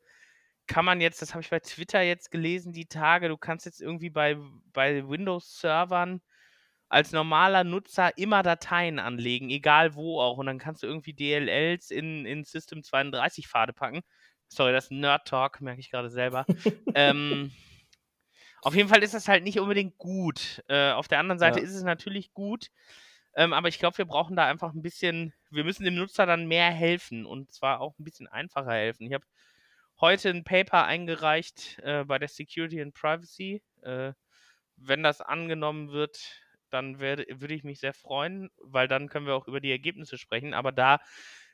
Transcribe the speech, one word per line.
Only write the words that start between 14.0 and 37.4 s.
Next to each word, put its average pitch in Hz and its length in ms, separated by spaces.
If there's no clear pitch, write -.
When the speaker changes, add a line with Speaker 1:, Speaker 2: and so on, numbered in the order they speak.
Speaker 1:
Sorry, 127 260
das 131 120
ist - 80
Nerd-Talk, 139 680
merke 127 200
ich - 100
gerade 123 200
selber. 127 380
Speaker 2:
<laughs> - 460
Speaker 1:
Ähm, 143 560
auf 147 140
jeden 202 120
Fall 214 140
ist 214 120
das 214 120
halt 196 160
nicht 202 160
unbedingt 196 400
gut. 180 720
Äh, 139 240
auf 120 160
der 147 100
anderen 175 220
Seite 151 180
Speaker 2:
Ja. - 60
Speaker 1:
ist 190 100
es 190 80
natürlich 180 520
gut, 202 360
ähm, 165 180
aber 165 140
ich - 140
glaub, 175 180
wir 196 60
brauchen 160 320
da 160 100
einfach 160 260
ein 156 100
bisschen, 165 520
wir 151 140
müssen 196 200
dem 180 120
Nutzer 190 280
dann 170 220
mehr 170 240
helfen 165 560
und 135 260
zwar 135 280
auch 147 180
ein 151 60
bisschen 151 240
einfacher 131 440
helfen. 113 340
Ich 127 60
hab 135 100
heute 190 300
ein 175 140
Paper 185 400
eingereicht, 160 960
äh, 143 220
bei 139 160
der 147 80
Security 165 520
and 143 140
Privacy. 170 680
Äh, 131 300
wenn 135 260
das 151 180
angenommen 156 720
wird, - 520
dann 135 300
werde, 139 300
würde 139 260